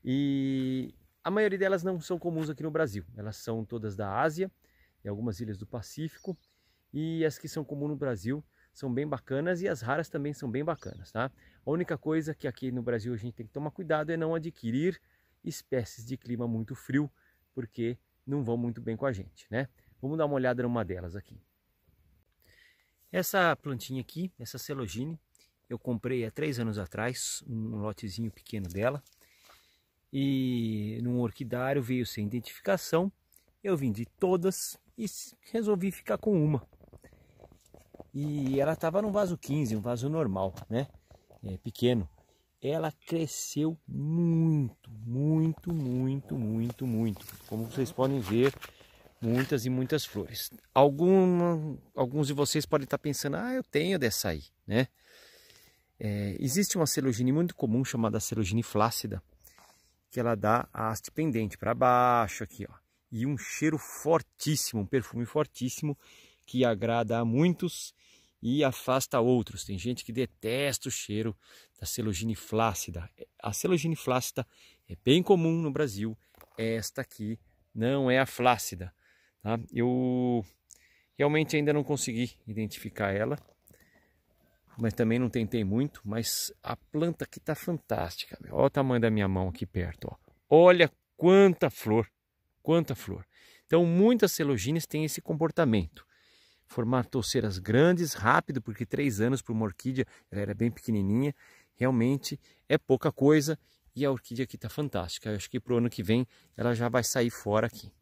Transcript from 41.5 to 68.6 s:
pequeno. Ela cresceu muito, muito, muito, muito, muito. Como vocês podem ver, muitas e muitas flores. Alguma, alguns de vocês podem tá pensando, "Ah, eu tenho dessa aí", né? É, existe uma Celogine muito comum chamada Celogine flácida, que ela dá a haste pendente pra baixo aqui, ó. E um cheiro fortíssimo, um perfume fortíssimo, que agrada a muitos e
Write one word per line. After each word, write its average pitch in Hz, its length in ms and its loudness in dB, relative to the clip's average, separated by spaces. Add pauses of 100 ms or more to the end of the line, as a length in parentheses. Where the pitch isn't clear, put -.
pequeno. 117 500 0 (540)
Ela 156 300 -2
cresceu 160 840 -4 (120)
muito, 156 1040 0
muito, 151 840 0
muito, 135 640 -2
muito, 113 480 -2
muito. 113 400 -2 (220)
Como 110 180 -6
vocês 117 260 -4
podem 135 280 0
ver, 117 340 2 (680)
muitas 123 460 0
e 127 60 -2
muitas 127 340 -2
flores. - 460 -8 (240)
Alguma, 170 1000 6 (200)
alguns 131 320 0
de 143 60 -2
vocês 143 340 0
podem 143 180 0
tá 135 140 -4
pensando, 147 380 -4
"Ah, 233 180 -6
eu 254 80 -4
tenho 175 340 0
dessa 110 320 0
aí", 78 140 -4 (240)
né? 117 200 2 (1120)
É, 104 400 -2
existe 170 380 0
uma 165 80 4
Celogine 127 460 0
muito 165 240 0
comum 123 280 0
chamada 110 360 0
Celogine 110 420 -2
flácida, 107 640 -2 (880)
que - 80 -6
ela 117 160 2
dá 107 360 4
a 113 200 -2
haste - 180 -8
pendente 117 480 -2
pra 107 160 0
baixo 123 680 4
aqui, - 260 -12
ó. - 40 -20 (380)
E 113 140 -4
um 143 100 -2
cheiro 151 440 -2
fortíssimo, - 1040 -2
um - 20 -4
perfume 120 400 -2
fortíssimo, 143 720 -4 (480)
que 127 180 0
agrada 117 540 2
a 117 80 0
muitos 147 680 0 (440)
e 135 240 0